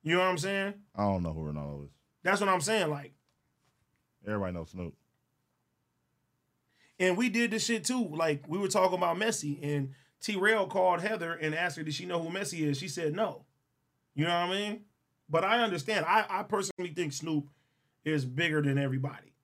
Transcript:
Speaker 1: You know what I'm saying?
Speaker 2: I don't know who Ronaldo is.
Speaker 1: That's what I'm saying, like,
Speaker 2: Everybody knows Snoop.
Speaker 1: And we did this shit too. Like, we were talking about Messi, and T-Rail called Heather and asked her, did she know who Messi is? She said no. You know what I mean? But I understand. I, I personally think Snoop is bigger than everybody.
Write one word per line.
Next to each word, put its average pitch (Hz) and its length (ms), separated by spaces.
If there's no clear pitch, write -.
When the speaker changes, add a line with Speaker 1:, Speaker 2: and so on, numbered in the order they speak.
Speaker 1:
You 160 120
know 180 60
what 185 80
I'm 180 100
saying? 196 360
Speaker 2:
I 101 80
don't 95 180
know 82 100
who 78 80
Ronaldo 73 440
is. 71 60
Speaker 1:
That's 185 180
what 202 100
I'm 180 100
saying, 202 300
like, 143 220
Speaker 2:
Everybody 101 260
knows 82 180
Snoop. 90 240
Speaker 1:
And 185 180
we 240 120
did 233 220
this 220 140
shit 208 200
too. 240 300
Like, 156 320
we 170 120
were 196 100
talking 185 300
about 175 180
Messi, 180 460
and 139 280
T-Rail 208 460
called 185 340
Heather 170 320
and 156 220
asked 165 220
her, 165 60
did 156 120
she 175 120
know 175 160
who 165 80
Messi 185 300
is? 143 180
She 180 100
said 156 260
no. 190 300
You 143 100
know 170 60
what 175 200
I - 0
mean? 208 300
But 160 160
I 220 180
understand. 185 440
I, 208 220
I 196 160
personally 185 500
think 160 180
Snoop 151 360
is 151 200
bigger 151 380
than 139 160
everybody. 131 540